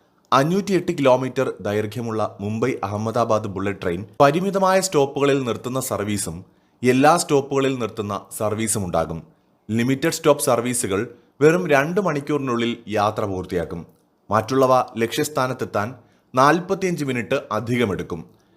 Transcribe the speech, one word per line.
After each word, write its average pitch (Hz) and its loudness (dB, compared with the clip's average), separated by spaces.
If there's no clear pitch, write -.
അഞ്ഞൂറ്റിയെട്ട് 175 2
കിലോമീറ്റർ 131 2
ദൈർഘ്യമുള്ള 107 -4
മുംബൈ 110 -2
അഹമ്മദാബാദ് 110 0
ബുള്ളറ്റ് 95 -6
ട്രെയിൻ 92 -4
പരിമിതമായ 185 2
സ്റ്റോപ്പുകളിൽ 143 2
നിർത്തുന്ന 123 -4
സർവീസും 101 -4
എല്ലാ 131 6
സ്റ്റോപ്പുകളിൽ 139 0
നിർത്തുന്ന 104 -4
സർവീസും 107 -2
ഉണ്ടാകും. 82 -2
ലിമിറ്റഡ് 135 0
സ്റ്റോപ്പ് 147 4
സർവീസുകൾ 117 0
വെറും 170 4
രണ്ട് 151 2
മണിക്കൂറിനുള്ളിൽ 135 -2
യാത്ര 104 0
പൂർത്തിയാക്കും. 90 -6
മറ്റുള്ളവ 127 4
ലക്ഷ്യസ്ഥാനത്തെത്താൻ 127 -2
നാൽപത്തിയഞ്ച് 175 2
മിനിറ്റ് 127 -2
അധികമെടുക്കും. 107 -2